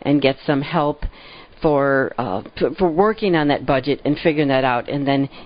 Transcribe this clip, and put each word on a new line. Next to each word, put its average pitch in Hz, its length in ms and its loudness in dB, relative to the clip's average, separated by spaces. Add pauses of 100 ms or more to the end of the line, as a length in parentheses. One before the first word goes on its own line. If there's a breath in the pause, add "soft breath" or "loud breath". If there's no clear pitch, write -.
and 143 180 2
get 135 160 2 (100)
some 143 160 0
help 147 420 -2 (580 loud breath)
for, 139 560 2
uh, 104 240 -4 (140)
p-, 143 200 -2
for 185 140 2
working 196 460 2
on 151 120 2
that 131 160 0
budget 135 400 0
and 147 140 0
figuring 151 300 0
that 131 160 2
out, 120 240 -2
and 139 180 -4
then 139 220 0 (180 loud breath)